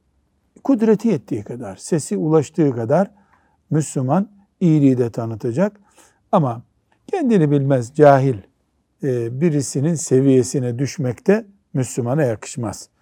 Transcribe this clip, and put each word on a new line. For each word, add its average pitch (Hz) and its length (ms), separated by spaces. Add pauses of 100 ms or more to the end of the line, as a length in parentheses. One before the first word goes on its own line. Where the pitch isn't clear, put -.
(640)
kudreti 220 440
yettiği 135 360
kadar, 110 320
sesi 180 400
ulaştığı 156 580
kadar 127 360 (600)
Müslüman 151 600 (300)
iyiliği 143 380
de 120 120
tanıtacak. 117 680 (520)
Ama 127 300 (440)
kendini 233 440
bilmez, 135 440
cahil, 139 420 (680)
e, 123 380
birisinin 151 540
seviyesine 131 840
düşmek 127 480
de 214 200 (280)
Müslümana 135 480
yakışmaz. 113 680 (140)